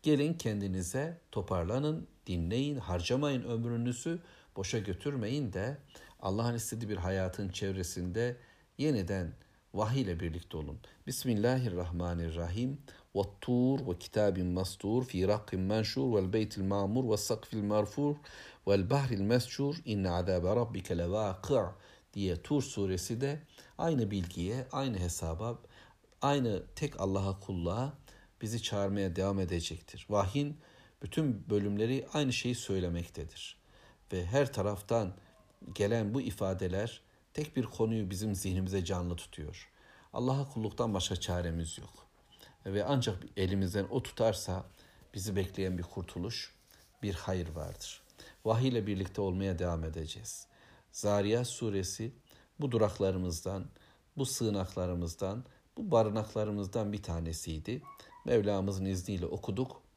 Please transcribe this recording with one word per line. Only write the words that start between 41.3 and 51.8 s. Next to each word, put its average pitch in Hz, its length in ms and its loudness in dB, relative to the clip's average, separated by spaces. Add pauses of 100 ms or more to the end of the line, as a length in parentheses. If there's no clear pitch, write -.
yok. - 320 -18 (560)
Ve 98 180 0
ancak 120 380 2 (140)
elimizden 95 540 2
o 123 120 0
tutarsa 101 600 0 (500)
bizi 98 220 -2
bekleyen 95 420 0
bir 87 40 -4
kurtuluş, 90 720 -6 (480)
bir 101 120 -2
hayır 90 340 -4
vardır. 80 540 -10 (420)
Vahiy 120 240 4
ile 117 180 2
birlikte 98 340 -2
olmaya 95 380 0
devam 85 260 0
edeceğiz. 80 640 -8 (460)
Zariyat 104 540 2
suresi 107 640 -2 (480)